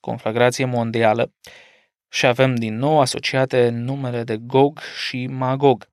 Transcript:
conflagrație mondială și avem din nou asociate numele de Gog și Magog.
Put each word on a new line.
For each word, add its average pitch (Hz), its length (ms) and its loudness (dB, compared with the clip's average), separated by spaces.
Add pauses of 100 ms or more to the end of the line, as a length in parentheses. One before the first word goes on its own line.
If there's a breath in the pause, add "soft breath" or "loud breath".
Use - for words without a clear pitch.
conflagrație 120 640 0
mondială 113 680 0 (760 loud breath)
și - 180 -2
avem 127 280 2
din 113 220 -4
nou 147 240 2
asociate 131 680 0
numele 120 560 -4
de 113 120 -6
Gog 135 440 2 (260)
și 127 200 -6
Magog. 131 680 0